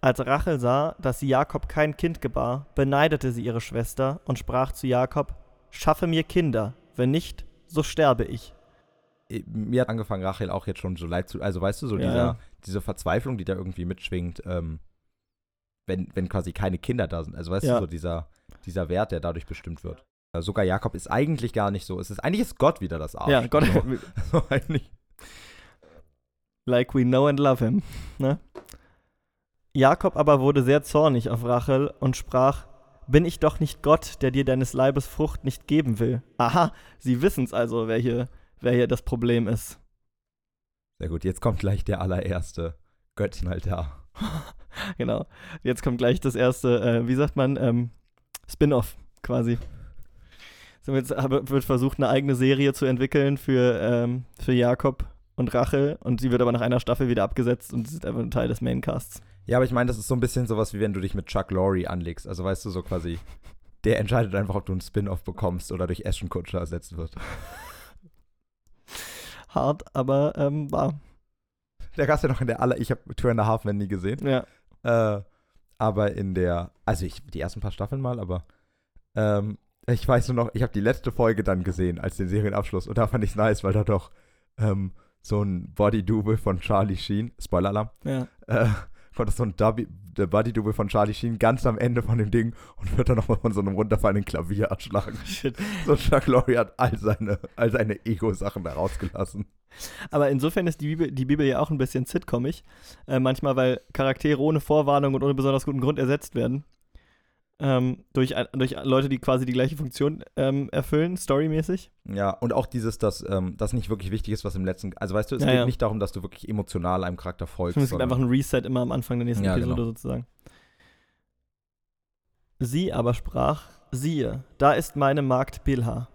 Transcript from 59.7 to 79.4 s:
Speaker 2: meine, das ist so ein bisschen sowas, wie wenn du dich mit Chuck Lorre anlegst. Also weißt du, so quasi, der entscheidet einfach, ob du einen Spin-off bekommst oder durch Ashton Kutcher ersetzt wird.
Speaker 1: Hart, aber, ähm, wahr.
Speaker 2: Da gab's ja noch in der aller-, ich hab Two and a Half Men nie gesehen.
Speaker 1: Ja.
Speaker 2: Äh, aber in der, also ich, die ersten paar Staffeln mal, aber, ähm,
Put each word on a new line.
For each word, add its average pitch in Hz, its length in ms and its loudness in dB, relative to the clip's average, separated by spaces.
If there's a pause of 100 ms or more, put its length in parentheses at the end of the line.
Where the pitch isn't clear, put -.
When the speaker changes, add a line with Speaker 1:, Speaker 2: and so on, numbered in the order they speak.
Speaker 2:
meine, 123 160 0
das 110 120 -2
ist 107 80 -10
so 131 80 0
ein 123 40 0
bisschen 123 280 0
sowas, 110 260 0
wie 104 60 -6
wenn 104 140 0
du 95 60 -4
dich 92 140 -4
mit 98 140 -6
Chuck - 240 -4
Lorre 95 360 0
anlegst. 85 400 -8
Also 92 160 -8
weißt 95 220 -2
du, 104 60 -6
so 90 100 -4
quasi, 85 380 -4 (640)
der 110 160 2
entscheidet 104 340 0
einfach, 98 220 0
ob 98 100 -2
du 95 80 -4
einen 92 80 -2
Spin-off 98 420 -4
bekommst 92 480 -4
oder 90 140 -2
durch 85 200 -4
Ashton - 240 -4
Kutcher 90 300 -6
ersetzt 85 380 -8
wird. 82 160 -10 (2250)
Speaker 1:
Hart, - 460 -2
aber, 135 420 2
ähm, 143 340 -2
wahr. 151 280 -2 (960)
Speaker 2:
Da 143 100 0
gab's 147 180 2
ja 151 60 4
noch 127 120 0
in 127 60 0
der 113 120 -2
aller-, 127 200 2
ich 117 120 -2
hab 120 80 -2 (160)
Two 127 140 2
and 117 100 2
a 104 60 4
Half 113 200 2
Men 104 120 0
nie 101 100 -2
gesehen. 101 380 -2
Speaker 1:
Ja. 131 200 2 (380)
Speaker 2:
Äh, 110 380 2 (560)
aber 104 360 2
in 98 200 -2
der, 87 380 0 (140)
also - 200 0
ich, - 200 -10
die - 160 -12
ersten 87 200 -6
paar 101 100 -4
Staffeln 135 300 -6
mal, 123 180 -4
aber, 90 260 -4 (720)
ähm, 107 420 0 (280)